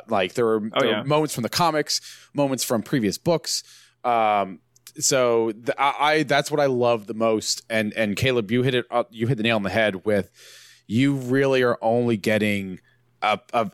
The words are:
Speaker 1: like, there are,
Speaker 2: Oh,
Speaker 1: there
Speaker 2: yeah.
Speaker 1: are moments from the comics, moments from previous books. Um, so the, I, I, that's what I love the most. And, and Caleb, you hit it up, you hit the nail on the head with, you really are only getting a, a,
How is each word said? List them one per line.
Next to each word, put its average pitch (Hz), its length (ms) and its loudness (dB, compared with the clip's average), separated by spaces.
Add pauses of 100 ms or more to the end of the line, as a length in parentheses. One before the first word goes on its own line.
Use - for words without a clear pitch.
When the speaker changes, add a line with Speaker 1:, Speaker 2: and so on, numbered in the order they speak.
Speaker 1:
like, 98 260 -2
there 120 140 2
are, 110 260 0
Speaker 2:
Oh, - 60 0
Speaker 1:
there - 100 2
Speaker 2:
yeah. 107 120 -2
Speaker 1:
are - 20 -6
moments 151 300 0
from 127 80 -6
the 107 80 -2
comics, 156 520 -2 (320)
moments 139 300 -2
from 110 200 -2
previous 104 340 0
books. - 460 -2 (400)
Um, 104 560 2 (380)
so 120 540 2
the, 117 280 -6
I, 139 320 0
I, 156 120 2
that's 143 260 0
what 147 100 -2
I 143 80 2
love 120 400 0
the 117 60 -8
most. 110 560 -2
And, 110 240 -2
and 104 220 -2
Caleb, 120 340 0
you 123 140 2
hit 131 120 0
it 120 140 -2
up, 120 220 -2
you 113 160 -4
hit 131 80 0
the 107 80 -4
nail 117 140 2
on 101 60 -2
the 95 60 -2
head 101 360 0
with, 104 260 0 (560)
you 135 280 2
really 131 480 2
are 120 180 2
only 117 340 2
getting 101 640 -2 (420)
a, 104 180 2 (140)
a, 113 200 0